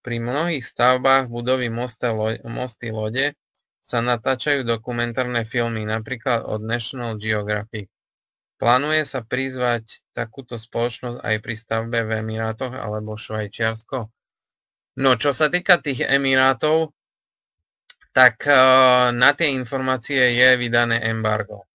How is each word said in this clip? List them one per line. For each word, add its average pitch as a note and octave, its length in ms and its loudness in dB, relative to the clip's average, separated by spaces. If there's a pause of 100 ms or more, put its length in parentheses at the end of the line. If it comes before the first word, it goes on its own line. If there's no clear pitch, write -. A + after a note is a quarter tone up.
Pri A#2 160 -6
mnohých C3 480 -2
stavbách B2+ 640 2
budovy, A#2+ 400 -2
moste, A#2+ 400 -4
lo-, A2 400 -2
mosty, A#2+ 400 -8
lode A2+ 480 -4 (480)
sa A#2+ 160 -2
natáčajú B2+ 640 -2
dokumentárne A#2+ 800 -4
filmy, A#2 400 -2
napríklad A2+ 640 -4
od G#2+ 160 -4
National A2+ 560 -6
Geographic. G#2 720 -4 (640)
Plánuje C#3+ 480 2
sa C#3 160 -6
prizvať B2 800 -4 (160)
takúto A#2+ 400 -8
spoločnosť A#2+ 640 -6
aj A2 240 0
pri A#2 160 -6
stavbe A2+ 400 -2
v A2 240 -2
Emirátoch A2+ 480 -4
alebo G#2+ 480 -6
Švajčiarsko? A2+ 880 -6 (960)
No, C3+ 60 6 (100)
čo C#3+ 160 0
sa D3+ 160 0
týka F3 320 2
tých C3 160 -4
Emirátov, C#3 960 2 (1200)
tak, B2+ 320 4
e, C#3+ 80 6 (560)
na B2 240 4
tie D3+ 160 0
informácie C3 800 0
je B2 240 6
vydané A#2 480 0
embargo. G#2+ 720 -4